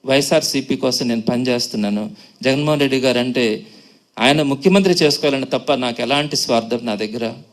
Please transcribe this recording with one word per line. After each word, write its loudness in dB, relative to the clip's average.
వైఎస్ఆర్సీపీ 2
కోసం -2
నేను -2
పనిచేస్తున్నాను. -2
జగన్మోహన్ 2
రెడ్డి 2
గారు 2
అంటే 0
ఆయన 4
ముఖ్యమంత్రి 4
చేసుకోవాలని 0
తప్ప -2
నాకు -4
ఎలాంటి -2
స్వార్థం 0
నా -2
దగ్గర -6